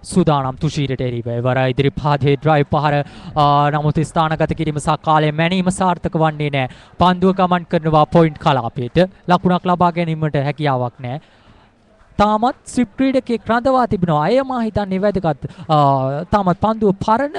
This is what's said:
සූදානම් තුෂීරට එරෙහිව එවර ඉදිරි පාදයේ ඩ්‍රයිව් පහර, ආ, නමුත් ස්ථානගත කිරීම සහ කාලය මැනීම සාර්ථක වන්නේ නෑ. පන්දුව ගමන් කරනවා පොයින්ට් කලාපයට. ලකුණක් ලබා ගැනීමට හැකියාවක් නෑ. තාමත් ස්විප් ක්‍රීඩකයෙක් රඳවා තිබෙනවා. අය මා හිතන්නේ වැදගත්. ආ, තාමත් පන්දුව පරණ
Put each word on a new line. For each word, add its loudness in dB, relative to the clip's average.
සූදානම් 0
තුෂීරට -4
එරෙහිව -6
එවර 0
ඉදිරි 0
පාදයේ 2
ඩ්‍රයිව් 2
පහර, 0
ආ, 2
නමුත් -2
ස්ථානගත 0
කිරීම -2
සහ 0
කාලය 4
මැනීම 0
සාර්ථක -2
වන්නේ -2
නෑ. -2
පන්දුව 2
ගමන් 0
කරනවා 2
පොයින්ට් 4
කලාපයට. -2
ලකුණක් 0
ලබා 2
ගැනීමට -2
හැකියාවක් -2
නෑ. -10
තාමත් 2
ස්විප් -2
ක්‍රීඩකයෙක් -2
රඳවා 2
තිබෙනවා. 0
අය 2
මා -4
හිතන්නේ -4
වැදගත්. -2
ආ, 2
තාමත් 2
පන්දුව 0
පරණ 0